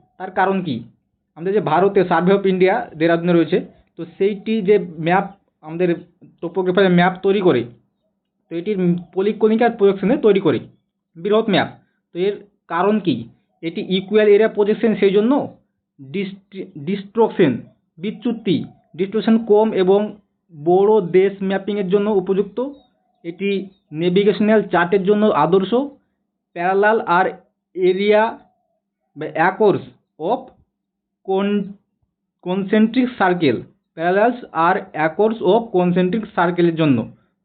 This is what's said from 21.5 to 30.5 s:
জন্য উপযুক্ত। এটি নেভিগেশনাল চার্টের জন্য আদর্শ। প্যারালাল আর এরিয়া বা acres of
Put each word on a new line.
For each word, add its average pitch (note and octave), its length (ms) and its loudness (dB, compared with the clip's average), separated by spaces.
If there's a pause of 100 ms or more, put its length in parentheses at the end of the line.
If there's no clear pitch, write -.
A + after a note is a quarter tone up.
জন্য G3+ 220 0
উপযুক্ত। G3 580 -2 (540)
এটি F#3+ 460 -6 (240)
নেভিগেশনাল G3+ 720 2
চার্টের F3+ 420 0
জন্য G#3 220 2
আদর্শ। F#3 480 2 (800)
প্যারালাল G3 480 0
আর F3 300 0 (440)
এরিয়া G3+ 640 2 (800)
বা D3+ 100 -8
acres F3+ 560 0 (360)
of G3 200 -4 (880)